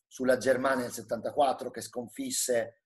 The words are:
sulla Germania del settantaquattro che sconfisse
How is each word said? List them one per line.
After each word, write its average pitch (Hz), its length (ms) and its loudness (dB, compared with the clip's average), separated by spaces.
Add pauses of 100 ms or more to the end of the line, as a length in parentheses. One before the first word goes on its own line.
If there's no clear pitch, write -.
sulla 127 320 2
Germania 127 460 2
del 120 100 -6
settantaquattro 120 760 0
che 113 100 -10
sconfisse 123 1040 -4